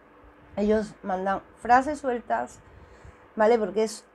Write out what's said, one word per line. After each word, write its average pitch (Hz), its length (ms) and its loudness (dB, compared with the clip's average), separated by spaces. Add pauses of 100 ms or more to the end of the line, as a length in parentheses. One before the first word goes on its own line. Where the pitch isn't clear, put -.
(560)
Ellos 214 480 0
mandan 190 380 -4 (200)
frases 262 380 2
sueltas, 240 600 -6 (760)
¿vale? 214 220 4
Porque 208 260 -2
es 214 300 -8